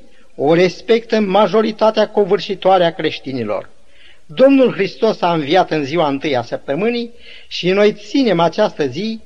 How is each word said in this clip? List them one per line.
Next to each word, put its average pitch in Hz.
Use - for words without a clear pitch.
o 156
respectă 220
majoritatea 214
covârșitoare 190
a 165
creștinilor. 127
Domnul 262
Hristos 196
a 175
înviat 165
în 156
ziua 151
întâi 139
a 120
săptămânii 214
și -
noi 202
ținem 226
această 170
zi 208